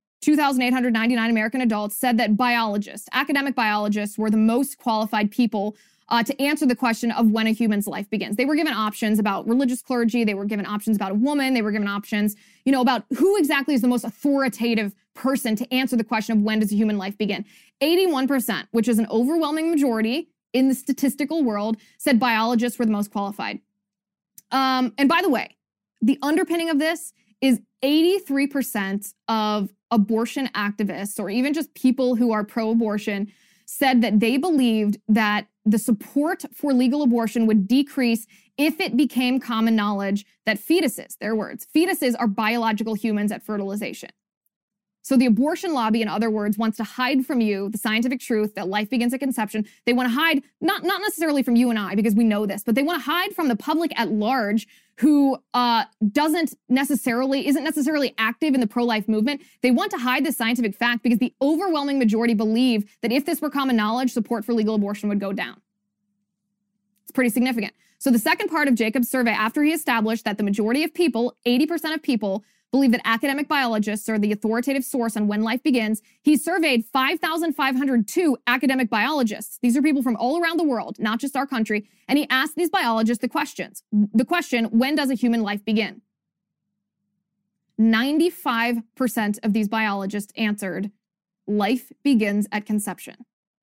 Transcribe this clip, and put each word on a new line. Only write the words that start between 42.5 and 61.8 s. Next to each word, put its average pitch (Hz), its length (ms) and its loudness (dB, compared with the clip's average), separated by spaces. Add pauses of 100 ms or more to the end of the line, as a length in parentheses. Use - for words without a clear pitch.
humans 208 360 -2
at 139 120 -8
fertilization." 202 640 -8 (960)
So 269 120 2
the 254 80 6
abortion 294 480 0
lobby, 226 280 0
in 220 60 -2
other 208 220 -2
words, 208 280 -2
wants 220 200 -2
to 220 80 -6
hide 254 400 -2
from 262 160 -2
you 202 260 -2
the 214 100 -8
scientific 233 440 -2
truth 214 340 -2
that 180 140 -6
life 208 200 -2
begins 240 240 0
at 262 60 -4
conception. 220 460 -4 (200)
They 240 60 2
wanna 247 160 2
hide, 294 360 0 (180)
not, 370 240 -2
not 370 160 -2
necessarily 311 420 0
from 240 140 2
you 247 120 4
and 226 80 0
I, 196 160 -4
because 214 220 2
we 233 80 4
know 214 220 2
this, 190 180 -6
but 226 120 0
they 269 80 2
wanna 320 180 -2
hide 359 340 -2
from 311 140 0
the 233 80 0
public 320 420 -2
at 220 100 0
large 214 560 0 (340)
who, 277 380 4 (160)
uh, 240 300 2 (260)
doesn't 311 460 0 (140)
necessarily, 269 800 0
isn't 285 180 2
necessarily 302 520 0
active 240 360 0
in 254 80 2
the 226 60 0
pro-life 226 420 0
movement. 220 320 0 (200)
They 247 100 4
want 370 200 2
to 403 60 -6
hide 254 280 0
the 311 60 -2
scientific 226 420 -2
fact 240 300 -2
because 233 160 2
the 247 220 -2
overwhelming 294 580 0